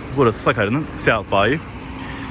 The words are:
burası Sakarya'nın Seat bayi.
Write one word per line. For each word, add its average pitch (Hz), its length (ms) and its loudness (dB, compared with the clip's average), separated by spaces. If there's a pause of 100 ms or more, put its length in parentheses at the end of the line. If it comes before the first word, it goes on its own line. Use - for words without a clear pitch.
(160)
burası 117 240 4
Sakarya'nın 127 460 2 (120)
Seat 113 340 2
bayi. 110 280 4 (720)